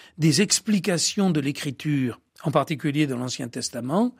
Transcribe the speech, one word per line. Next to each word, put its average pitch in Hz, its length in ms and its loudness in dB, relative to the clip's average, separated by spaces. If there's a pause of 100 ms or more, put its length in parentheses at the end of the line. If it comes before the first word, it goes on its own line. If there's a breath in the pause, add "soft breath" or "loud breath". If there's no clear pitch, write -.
(180 soft breath)
des 156 240 4
explications 196 880 2
de 156 100 2
l'Écriture, 139 800 -2 (240)
en 156 80 0
particulier 147 560 0
de 131 80 -4
l'Ancien 123 320 -6
Testament, 131 720 -2